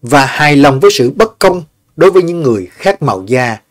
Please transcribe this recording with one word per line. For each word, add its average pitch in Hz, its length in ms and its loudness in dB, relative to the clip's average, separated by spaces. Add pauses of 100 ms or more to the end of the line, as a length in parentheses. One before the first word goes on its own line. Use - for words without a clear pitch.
và 135 240 0
hài 147 300 0
lòng 139 240 4
với 202 120 4
sự 127 200 -2
bất 220 280 -2
công 180 240 0 (320)
đối 180 160 4
với 180 120 2
những 170 180 -6
người 110 300 -2
khác 196 300 -4
màu 98 260 -4
da 120 440 -4